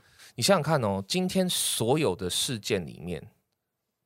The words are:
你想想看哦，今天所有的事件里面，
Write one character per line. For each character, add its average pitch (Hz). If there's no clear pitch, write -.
你 120
想 190
想 156
看 156
哦， 98
今 185
天 185
所 -
有 117
的 90
事 117
件 98
里 62
面， 85